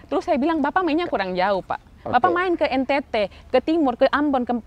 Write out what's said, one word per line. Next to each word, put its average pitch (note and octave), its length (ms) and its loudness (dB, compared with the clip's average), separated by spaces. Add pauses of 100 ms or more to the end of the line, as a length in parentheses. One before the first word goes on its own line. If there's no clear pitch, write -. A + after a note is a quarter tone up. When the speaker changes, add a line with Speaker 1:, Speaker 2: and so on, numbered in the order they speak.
Speaker 1:
Terus D#4 160 -2
saya D4+ 160 0
bilang, D#4+ 240 0
"Bapak E4+ 160 0
mainnya E4+ 300 0
kurang F#3 260 -2
jauh, F#3+ 240 0
Pak. - 220 -8 (240)
Bapak F4+ 240 2
Speaker 2:
Oke. E4+ 80 0
Speaker 1:
main F4+ 160 0
ke D#4+ 160 -2
N C4 160 -2
T C#4 160 0
T, G#3+ 240 -2 (240)
ke B3+ 80 2
timur, D4 400 0
ke C4+ 160 4
Ambon, C4+ 320 0
ke A#3+ 80 -2 (120)